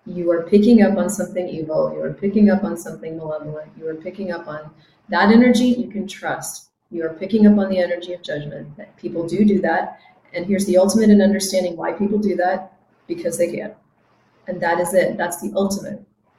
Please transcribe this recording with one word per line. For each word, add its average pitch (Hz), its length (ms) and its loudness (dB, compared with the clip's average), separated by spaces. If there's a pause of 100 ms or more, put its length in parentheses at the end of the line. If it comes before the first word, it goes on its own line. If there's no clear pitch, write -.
You 175 280 -4
are 170 100 -2
picking 214 400 6
up 185 140 4
on 180 140 0
something 180 380 -6
evil. 156 460 -4
You - 80 -8
are 147 100 -6
picking 202 380 4
up 196 140 0
on 170 120 -4
something 160 420 -12
malevolent. 151 500 -10 (100)
You 160 100 -10
are 160 60 -6
picking 180 380 -10
up 170 160 -10
on 151 220 -14 (380)
that 185 240 4
energy 247 340 6
you 233 220 0
can 202 180 -8
trust. - 640 -10 (200)
You 165 140 -6
are 160 100 -6
picking 208 320 2
up 208 120 6
on 190 100 0
the 190 100 -2
energy 175 360 -4
of 175 80 -14
judgment. 147 540 -12
That - 200 -20
people 170 300 -6
do 202 180 0
do 190 180 4
that. 165 360 -2 (340)
And 175 140 -8
here's 196 200 -2
the 180 120 2
ultimate 214 320 4
in 202 100 8
understanding 190 560 0
why 165 160 -4
people 208 260 -2
do 190 180 -2
that, 185 360 -2 (360)
because - 300 -6
they 113 120 0
can. 107 220 -10 (760)
And 180 140 -8
that 170 200 0
is 180 140 -4
it. 180 220 0
That's 180 240 -6
the 208 160 -8
ultimate. 202 440 -4 (380)